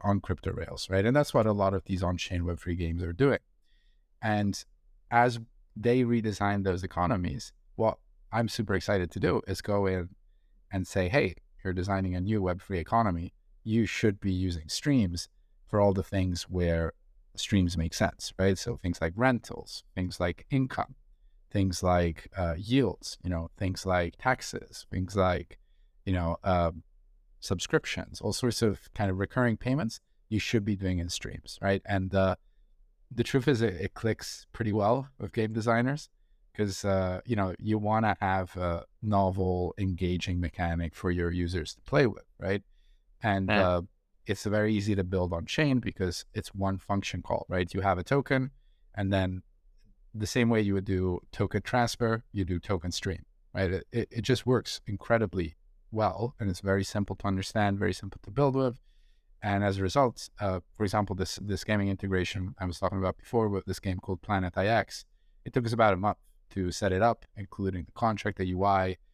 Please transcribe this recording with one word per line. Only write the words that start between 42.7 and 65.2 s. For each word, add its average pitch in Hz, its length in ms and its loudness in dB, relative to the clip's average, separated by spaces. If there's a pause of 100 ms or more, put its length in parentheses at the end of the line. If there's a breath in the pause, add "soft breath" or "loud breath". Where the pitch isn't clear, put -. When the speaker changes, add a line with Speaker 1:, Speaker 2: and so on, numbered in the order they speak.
Speaker 1:
And, 98 280 2
Speaker 2:
Yeah. 101 180 6
Speaker 1:
uh, 90 140 4 (440)
it's - 180 -4
very 107 300 2
easy 104 220 2
to 95 80 2
build 90 280 0
on 82 140 -4
chain 135 340 2
because - 540 -4
it's - 220 -8
one 98 240 0
function 92 420 -4
call, - 260 -4
right? 92 260 -2
You 95 80 -2
have 92 180 2
a 90 40 -4
token, 135 480 0 (440)
and 98 180 -2
then 92 300 0 (720)
the 107 140 -4
same 117 220 4
way 110 120 4
you 101 120 2
would 95 120 0
do 92 360 0 (100)
token 101 300 -2
transfer, 117 720 0
you 98 120 -2
do 87 160 -2
token 87 320 -4
stream, - 320 -6 (300)
right? 95 180 0
It, 92 200 -4
it, 117 200 -2
it 110 100 -6
just 120 260 0
works - 400 0
incredibly 98 680 0 (360)
well, 107 480 0
and 104 100 -2
it's 87 100 -4
very 98 240 2
simple 101 340 -4
to - 100 -6
understand, 98 520 0
very 95 140 0
simple - 300 -12
to 101 80 -14
build 135 240 2
with. 127 220 0 (640)
And 101 220 0
as 98 140 2
a 95 60 0
result, 120 460 2 (100)
uh, 92 200 -2 (160)
for 107 80 -4
example, 101 320 0
this, 92 260 -4
this 98 220 -4
gaming 101 240 0
integration 95 720 -2
I 92 80 -6
was 87 140 -6
talking 92 180 0
about 95 200 0
before 110 300 -2
with 98 180 -2
this 95 140 -6
game 92 200 -4
called 92 220 -6
Planet 92 360 -2
I 95 100 2
X, 110 380 0 (400)